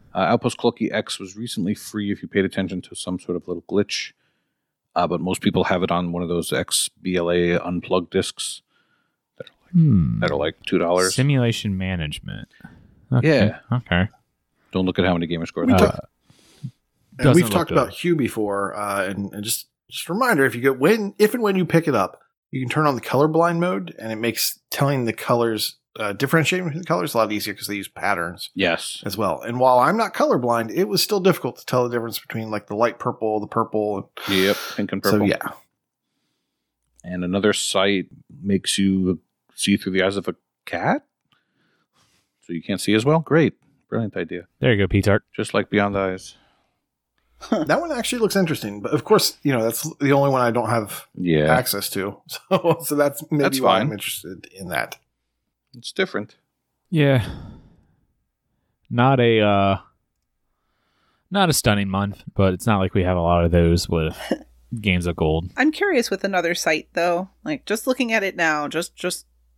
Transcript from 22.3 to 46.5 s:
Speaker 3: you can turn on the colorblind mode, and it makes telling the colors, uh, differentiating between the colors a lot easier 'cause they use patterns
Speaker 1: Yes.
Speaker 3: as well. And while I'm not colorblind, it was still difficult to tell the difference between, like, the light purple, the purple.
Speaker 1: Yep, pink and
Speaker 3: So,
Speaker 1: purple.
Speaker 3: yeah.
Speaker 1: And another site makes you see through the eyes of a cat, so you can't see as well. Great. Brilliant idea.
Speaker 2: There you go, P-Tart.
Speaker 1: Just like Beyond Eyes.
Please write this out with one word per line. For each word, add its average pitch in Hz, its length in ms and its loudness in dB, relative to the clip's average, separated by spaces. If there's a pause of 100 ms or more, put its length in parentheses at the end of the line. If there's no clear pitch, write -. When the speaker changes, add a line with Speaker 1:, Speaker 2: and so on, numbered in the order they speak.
Speaker 3:
you 135 100 -6
can 123 100 -4
turn 151 160 2
on 143 80 4
the 117 80 -4
colorblind 160 560 2
mode, 180 400 -2
and 113 140 -8
it 110 40 -4
makes 110 420 -2 (120)
telling 139 340 0
the 110 80 0
colors, 117 640 -2 (240)
uh, 104 140 -4
differentiating 156 520 0
between 156 140 -6
the 180 60 -12
colors 165 260 -2
a 117 60 0
lot 107 120 2
easier 104 220 -4
'cause - 140 -12
they 101 100 -8
use 98 120 -8
patterns 90 640 -4
Speaker 1:
Yes. 87 500 -2
Speaker 3:
as 101 140 -6
well. 85 240 -2
And 120 180 -6
while 127 180 6
I'm 151 200 4
not 214 160 -2
colorblind, 120 600 0
it 170 140 0
was 196 140 0
still 208 180 0
difficult 170 380 0
to - 80 -20
tell 123 200 2
the 120 80 -6
difference 113 240 -4
between, 110 320 -8
like, 104 160 -6
the - 100 -8
light 113 220 0
purple, 110 420 -2
the 104 60 -6
purple. 104 640 -2 (180)
Speaker 1:
Yep, 98 280 2 (200)
pink 101 160 -4
and 98 120 -6
Speaker 3:
So, 98 80 -2
Speaker 1:
purple. 104 160 2
Speaker 3:
yeah. - 100 0 (1700)
Speaker 1:
And 90 200 -6
another 98 280 2
site 98 540 0 (360)
makes 98 360 0
you 95 420 2 (340)
see 101 220 2
through 98 160 -6
the 95 100 2
eyes 95 140 0
of 95 120 -4
a 87 60 -6 (300)
cat, 131 400 -4 (1400)
so - 140 -10
you 80 80 -6
can't 98 180 -6
see 101 140 0
as 110 100 2
well. 151 160 4
Great. 151 340 2 (360)
Brilliant 110 260 -4
idea. 87 300 -6 (140)
Speaker 2:
There 131 120 4
you 104 60 2
go, 98 100 2
P-Tart. 101 360 2 (120)
Speaker 1:
Just 107 160 -6
like 107 160 0
Beyond 101 300 0
Eyes. 95 380 -4 (1160)